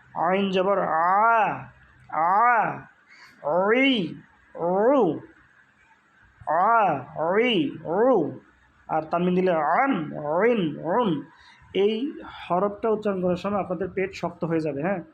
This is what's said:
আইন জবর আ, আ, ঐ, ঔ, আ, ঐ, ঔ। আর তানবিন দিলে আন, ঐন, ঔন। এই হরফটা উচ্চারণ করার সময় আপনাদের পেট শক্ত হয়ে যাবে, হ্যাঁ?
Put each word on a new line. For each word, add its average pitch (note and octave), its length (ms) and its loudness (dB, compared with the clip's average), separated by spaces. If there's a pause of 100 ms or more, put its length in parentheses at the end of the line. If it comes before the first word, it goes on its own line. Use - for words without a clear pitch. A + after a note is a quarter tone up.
(140)
আইন F#3+ 360 0
জবর F#3+ 280 0
আ, F3+ 840 2 (440)
আ, F#3+ 720 2 (680)
ঐ, G#3 640 2 (480)
ঔ, F#3+ 640 2 (1300)
আ, F#3 520 2 (200)
ঐ, F#3 500 2 (160)
ঔ। F#3 460 2 (580)
আর D#3+ 140 -2
তানবিন F3 320 0
দিলে F3+ 180 2
আন, E3+ 400 2 (320)
ঐন, D#3+ 600 0
ঔন। F3 380 0 (520)
এই A3 380 0 (140)
হরফটা G3+ 600 -2
উচ্চারণ G#3 340 0
করার F3+ 140 0
সময় G3 240 -4
আপনাদের F3+ 280 -6
পেট F#3+ 260 -6
শক্ত - 300 -8
হয়ে E3 160 -2
যাবে, C#3+ 220 -4
হ্যাঁ? F3+ 200 -2 (120)